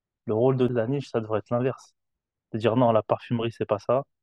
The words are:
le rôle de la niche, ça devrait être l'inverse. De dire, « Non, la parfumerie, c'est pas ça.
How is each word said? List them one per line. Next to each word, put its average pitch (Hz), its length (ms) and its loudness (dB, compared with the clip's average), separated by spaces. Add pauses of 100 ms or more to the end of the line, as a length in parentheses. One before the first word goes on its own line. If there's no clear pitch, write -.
(260)
le 117 80 -2
rôle 127 220 2
de 127 120 2
la 117 200 -2
niche, 139 220 -4
ça 120 100 -4
devrait 107 200 -2
être - 100 -10
l'inverse. 123 440 -4 (600)
De 117 60 -4
dire, « 107 180 2
Non, 123 160 4
la 110 100 2
parfumerie, 117 480 -4
c'est - 140 -8
pas 104 140 -2
ça. 131 240 -2 (200)